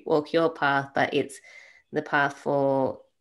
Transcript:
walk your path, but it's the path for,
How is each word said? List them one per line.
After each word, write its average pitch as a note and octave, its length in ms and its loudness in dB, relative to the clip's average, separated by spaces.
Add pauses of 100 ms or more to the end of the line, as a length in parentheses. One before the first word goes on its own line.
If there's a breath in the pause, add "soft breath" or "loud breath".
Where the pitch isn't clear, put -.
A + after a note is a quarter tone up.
walk D3+ 260 0
your E3 180 2
path, C#3 440 0
but C#3 180 0
it's - 280 -4 (520 loud breath)
the D3 100 -2
path C#3+ 360 0
for, C#3 640 0 (200)